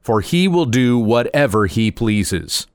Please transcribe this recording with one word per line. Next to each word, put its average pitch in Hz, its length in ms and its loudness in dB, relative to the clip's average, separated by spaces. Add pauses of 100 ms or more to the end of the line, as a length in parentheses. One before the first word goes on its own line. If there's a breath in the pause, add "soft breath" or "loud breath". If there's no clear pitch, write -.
for 110 200 0
he 180 260 0
will 170 180 2
do 123 320 2
whatever 117 680 0
he 110 240 0
pleases. 101 840 -2